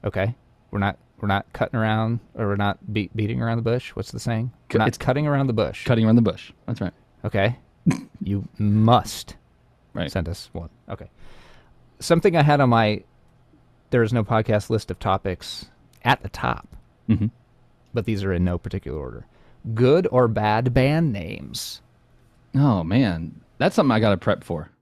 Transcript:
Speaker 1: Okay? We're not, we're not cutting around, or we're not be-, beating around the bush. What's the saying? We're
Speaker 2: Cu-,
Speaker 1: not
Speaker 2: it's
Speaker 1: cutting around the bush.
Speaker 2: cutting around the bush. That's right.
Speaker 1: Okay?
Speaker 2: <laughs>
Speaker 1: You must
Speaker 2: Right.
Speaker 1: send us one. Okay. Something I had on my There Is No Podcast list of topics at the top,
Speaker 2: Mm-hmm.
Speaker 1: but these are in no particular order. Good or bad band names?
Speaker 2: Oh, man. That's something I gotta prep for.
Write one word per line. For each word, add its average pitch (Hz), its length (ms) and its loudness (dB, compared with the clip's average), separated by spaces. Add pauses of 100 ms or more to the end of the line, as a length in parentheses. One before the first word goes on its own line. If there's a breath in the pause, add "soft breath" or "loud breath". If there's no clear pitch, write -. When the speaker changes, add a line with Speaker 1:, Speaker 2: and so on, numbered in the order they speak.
Speaker 1:
Okay? 104 300 -2 (360)
We're - 100 -6
not, 98 180 -2 (220)
we're 104 80 -4
not 101 240 -2
cutting - 260 -4
around, 110 420 0 (140)
or 113 120 -4
we're 101 100 -2
not 101 360 -4
be-, 101 220 -4
beating 110 280 -4
around 117 160 -2
the 117 40 -4
bush. 117 280 -4
What's - 220 -10
the 117 80 -10
saying? 117 320 -4
We're - 180 -20
Speaker 2:
Cu-, - 80 0
Speaker 1:
not 110 100 4
Speaker 2:
it's 113 100 -4
Speaker 1:
cutting 143 280 0
around 139 220 0
the 123 40 -2
bush. 107 320 -2
Speaker 2:
cutting 113 200 4
around 110 120 6
the 120 60 6
bush. - 300 -2 (140)
That's 117 140 -6
right. 92 140 -6 (300)
Speaker 1:
Okay? 104 320 0 (300)
Speaker 2:
<laughs> - 120 2 (240)
Speaker 1:
You 98 260 -4 (100)
must 107 760 2 (560)
Speaker 2:
Right. 80 180 -6
Speaker 1:
send 82 200 -4
us - 240 -12
one. 82 160 -12 (180)
Okay. - 200 -14 (920 soft breath)
Something 170 360 2
I 156 60 6
had 147 180 6
on 131 100 6
my 110 340 2 (840)
There 120 120 4
Is 110 120 0
No 113 100 0
Podcast 107 460 0
list 107 200 -2
of 90 80 -8
topics - 680 -4 (380)
at 127 180 2
the - 80 -10
top, - 360 -6 (420)
Speaker 2:
Mm-hmm. 104 180 2 (680)
Speaker 1:
but 113 140 -4
these 101 180 -4
are 98 80 0
in 87 100 0
no 87 160 0
particular 80 400 -8
order. 60 280 -12 (480 soft breath)
Good 147 360 4
or 127 160 4
bad 110 480 0
band 143 380 2
names? - 680 -10 (760)
Speaker 2:
Oh, 127 260 4
man. 87 580 -2 (180)
That's 160 180 0
something 131 160 4
I 110 80 4
gotta 104 160 4
prep - 260 -2
for. 78 280 -8 (120)